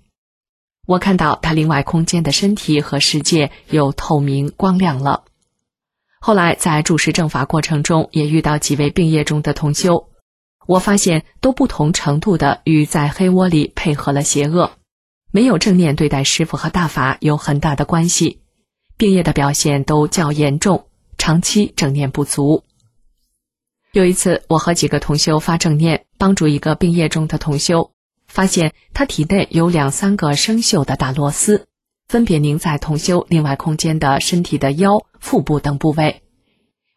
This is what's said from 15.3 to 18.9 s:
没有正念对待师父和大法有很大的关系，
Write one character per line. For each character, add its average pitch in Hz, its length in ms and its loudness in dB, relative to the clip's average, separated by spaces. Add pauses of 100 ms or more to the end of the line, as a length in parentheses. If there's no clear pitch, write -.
没 208 140 4
有 254 120 4
正 180 200 2
念 165 180 4
对 151 140 0
待 139 160 0
师 - 200 -2
父 - 120 -6
和 - 120 -6
大 170 200 -2
法 135 320 -2
有 151 160 2
很 147 240 -2
大 147 160 -2
的 151 80 -2
关 170 240 0
系， - 320 -2 (560)